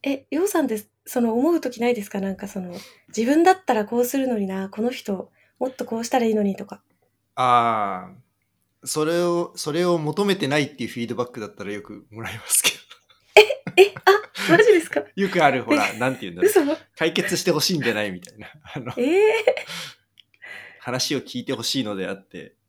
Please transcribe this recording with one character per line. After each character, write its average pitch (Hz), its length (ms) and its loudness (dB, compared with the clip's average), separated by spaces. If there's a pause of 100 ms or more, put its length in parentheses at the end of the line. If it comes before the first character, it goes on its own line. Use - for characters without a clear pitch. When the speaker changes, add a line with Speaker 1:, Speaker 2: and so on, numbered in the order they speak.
Speaker 1:
え、 277 280 -4
よ 302 120 0
う 403 40 0
さ 339 140 0
ん 285 40 2
っ - 20 -4
て 214 160 -4 (220)
そ - 160 -2
の 226 140 2
思 277 160 2
う 320 100 2
時 247 180 -8
な 240 100 0
い 247 40 2
で 214 80 -4
す 202 80 -12
か？ 202 100 -6
な 190 120 -4
ん 190 40 -8
か 202 120 -12
そ 196 120 -10
の、 175 140 -10 (420)
「自 220 140 -2
分 311 140 6
だ 370 80 8
っ 381 120 2
た 254 100 0
ら 214 120 0
こ 240 140 -2
う 247 60 4
す 247 120 -2
る 262 100 0
の 240 100 -2
に 196 100 -2
な、 190 220 -6
こ 208 120 -10
の 240 100 -2
人 196 400 -8 (280)
も 254 80 -2
っ 262 40 -6
と 247 140 -8
こ 226 140 -6
う 233 40 -6
し 233 60 -8
た 262 100 2
ら 233 60 2
い 220 60 2
い 214 40 2
の 208 80 2
に」 196 140 0
と 202 80 -10
か。 - 160 -18 (540)
Speaker 2:
あ 110 760 2 (720)
ー。 123 40 -12
そ 156 180 -2
れ 170 160 0
を、 175 340 -2
そ - 160 -6
れ 170 140 0
を 175 120 2
求 151 280 -2
め 196 100 2
て 151 140 -2
な 147 100 2
い 143 40 2
っ 147 120 -6
て 120 80 -6
い 107 40 -6
う - 20 -10
フ 127 100 -10
ィ 117 60 -4
ー - 20 -12
ド 120 80 -6
バ 117 100 -2
ッ - 60 -20
ク - 80 -14
だ 104 80 -8
っ - 80 -18
た 104 80 -14
ら 98 80 -8
よ 104 100 -8
く 104 300 -18
も 107 100 -16
ら 107 100 -12
え 107 60 -12
ま - 100 -16
す - 160 0
け - 80 2
ど。 - 40 -14 (1000)
Speaker 1:
え、 359 40 8
え、 403 120 6 (100)
あ、 - 480 2
マ 349 100 8
ジ 466 120 8
で 330 80 4
す - 100 -12
か？ - 160 -2
Speaker 2:
<laughs> - 80 -20
よ 190 140 0
く 180 120 2
あ 147 80 8
る、 127 140 0
ほ 104 100 0
ら、 98 140 2
Speaker 1:
え、 104 100 -8
Speaker 2:
な 123 120 0
ん 131 60 -4
て - 60 -14
言 - 100 -10
う - 20 -14
ん - 20 -14
だ - 60 -2
ろ 359 60 4
う。 427 40 4
Speaker 1:
嘘。 370 100 4 (360)
Speaker 2:
解 165 160 0
決 - 240 -2
し - 80 -6
て - 60 2
ほ 147 100 0
し 190 140 0
い 147 40 -2
ん - 20 -4
じ 120 80 0
ゃ 110 40 -2
な 104 100 -2
い 101 80 -4
み 90 80 -10
た - 160 -20
い - 20 -20
な。 - 120 -18 (260)
あ 147 40 -8
の、 120 180 -10
Speaker 1:
え 240 60 -2
ー。 277 60 0 (1700)
Speaker 2:
話 127 360 -4
を 123 60 -2
聞 - 200 -8
い - 40 -12
て 135 80 -4
ほ 117 100 -6
し 135 160 -2
い 120 60 -2
の 104 100 -6
で 92 140 -6
あ - 40 -6
っ - 140 -16
て - 280 -18 (140)